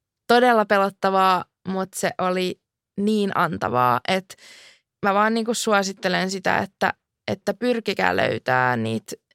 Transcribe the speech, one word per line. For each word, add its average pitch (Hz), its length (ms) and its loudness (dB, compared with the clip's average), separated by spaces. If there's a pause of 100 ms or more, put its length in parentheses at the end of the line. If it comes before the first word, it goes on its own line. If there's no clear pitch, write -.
(260)
todella 240 380 4
pelottavaa, 190 800 2 (240)
mut 190 260 -4
se - 240 -2
oli 185 420 -4 (360)
niin 202 400 0
antavaa, 123 720 0
että 190 260 -4 (680)
mä 202 120 0
vaan 214 200 2
niinku 226 200 -2
suosittelen 190 760 -2
sitä, 185 280 -2
että, 196 340 -2 (360)
että 202 260 -4
pyrkikää 214 600 -2
löytää 123 600 0
niitä 110 400 -6 (180)